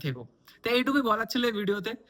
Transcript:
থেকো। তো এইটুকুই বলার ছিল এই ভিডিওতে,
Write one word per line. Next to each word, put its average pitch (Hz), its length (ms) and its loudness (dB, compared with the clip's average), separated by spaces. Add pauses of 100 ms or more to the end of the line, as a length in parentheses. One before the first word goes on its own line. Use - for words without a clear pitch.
থেকো। 127 180 -6 (400)
তো - 140 -6
এইটুকুই 269 340 2
বলার 220 240 0
ছিল 247 160 0
এই 220 100 -4
ভিডিওতে, 202 320 -2 (180)